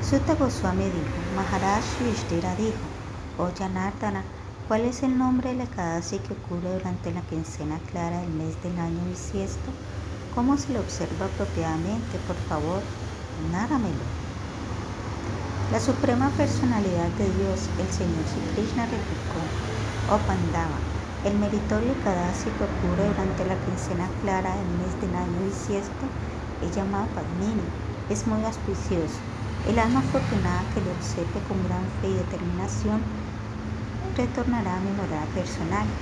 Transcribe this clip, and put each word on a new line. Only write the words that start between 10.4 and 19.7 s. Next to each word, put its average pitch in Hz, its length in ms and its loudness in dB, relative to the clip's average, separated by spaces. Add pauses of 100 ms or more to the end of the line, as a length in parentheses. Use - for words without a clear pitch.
se 285 160 0
lo 220 80 0
observa 165 440 -2
apropiadamente? 185 1000 0
Por 175 80 -2
favor, 165 480 0 (680)
nárramelo". 196 540 2 (1700)
La 220 80 4
Suprema 262 580 4
Personalidad 208 800 4
de 208 160 2
Dios, 196 320 2 (160)
el 185 80 0
Señor 170 400 2
Sri 202 240 -2
Krishna, 214 320 2
replicó, 196 560 -2 (720)